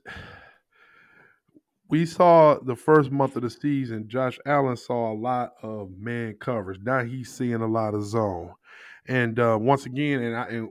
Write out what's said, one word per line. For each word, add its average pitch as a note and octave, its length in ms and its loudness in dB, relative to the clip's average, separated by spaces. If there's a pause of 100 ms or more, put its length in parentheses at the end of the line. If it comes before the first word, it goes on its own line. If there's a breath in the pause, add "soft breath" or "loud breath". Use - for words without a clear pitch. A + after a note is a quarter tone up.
<sighs> - 1800 -20
we D#3+ 160 2
saw E3 560 8
the B2+ 160 -6
first D3+ 340 4
month C3+ 260 0
of A#2 60 -4
the A#2+ 80 -4
season, A#2+ 580 -4
Josh B2+ 360 -4
Allen C#3 320 0
saw A#2 340 -4
a A2 40 -6
lot B2 480 -4
of G#2+ 360 -10
man A2+ 400 -6
coverage. F#2+ 440 -6
Now B2+ 200 -2
he's B2 300 -10
seeing A#2+ 300 -2
a A2+ 40 -2
lot A2 280 0
of G#2 100 -2
zone. G2+ 480 -4 (560 loud breath)
And, A#2+ 320 0
uh, A#2 180 4
once C3+ 280 2
again, C3+ 360 -2
and A#2 140 -4
I, A#2+ 120 -6
and, A2+ 220 -6